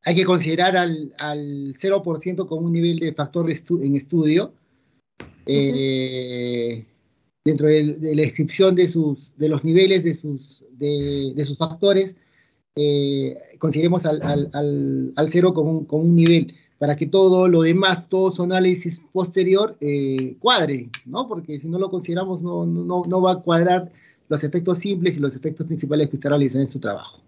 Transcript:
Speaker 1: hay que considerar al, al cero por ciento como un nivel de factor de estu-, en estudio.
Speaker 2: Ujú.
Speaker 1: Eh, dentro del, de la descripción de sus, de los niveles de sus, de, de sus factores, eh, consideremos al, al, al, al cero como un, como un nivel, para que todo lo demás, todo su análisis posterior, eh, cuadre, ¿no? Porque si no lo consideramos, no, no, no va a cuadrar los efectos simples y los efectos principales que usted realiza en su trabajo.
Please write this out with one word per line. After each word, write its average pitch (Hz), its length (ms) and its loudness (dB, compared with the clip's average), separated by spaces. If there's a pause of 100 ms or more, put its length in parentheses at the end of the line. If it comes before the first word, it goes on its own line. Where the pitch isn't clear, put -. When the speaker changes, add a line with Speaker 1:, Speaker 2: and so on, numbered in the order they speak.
Speaker 1:
hay 170 120 0
que 185 100 4
considerar 180 520 2
al, 165 400 -2
al 143 600 -8
cero 196 260 0
por 165 180 -4
ciento 180 260 -6
como 160 200 -4
un 170 60 0
nivel 170 260 0
de 160 140 -4
factor 160 340 -4
de 160 60 -2
estu-, 165 300 -4
en 139 120 0
estudio. 156 580 0 (680)
Speaker 2:
Ujú. - 80 -16 (200)
Speaker 1:
Eh, 127 1400 -2 (580)
dentro 151 240 2
del, 151 340 2
de 156 140 -2
la 151 60 2
descripción 165 540 2
de 180 120 4
sus, 160 500 -2
de 156 120 0
los 147 140 -2
niveles 185 400 4
de 165 100 0
sus, - 580 -10
de, 143 640 -4
de 147 100 -2
sus 139 120 -6
factores, 190 580 0 (600)
eh, 143 840 -2
consideremos 165 480 0
al, 156 160 -2
al, 143 320 -2
al, 139 640 -4
al 156 160 0
cero 175 220 4
como 160 180 0
un, 160 140 -2
como 156 180 -2
un 170 120 6
nivel, 165 400 4 (220)
para 143 180 0
que 151 120 -4
todo 185 400 6
lo 170 160 6
demás, 175 440 2
todo 190 220 0
su 180 140 -4
análisis 180 580 0 (100)
posterior, 190 680 0
eh, 135 580 -2
cuadre, 139 520 0 (140)
¿no? 202 220 -6
Porque 156 320 -10
si 156 80 -12
no 170 120 -4
lo 190 100 -2
consideramos, 175 540 -6
no, 175 240 -4
no, 175 400 -2
no 185 140 2
va 185 100 4
a 180 100 -2
cuadrar 180 500 2 (380)
los 147 140 -2
efectos 175 340 -2
simples 175 400 -2
y - 20 -6
los 139 160 -2
efectos 156 300 -8
principales 151 420 -2
que 147 100 -6
usted 143 120 -4
realiza 143 300 2
en 135 100 0
su 127 100 -10
trabajo. - 480 -8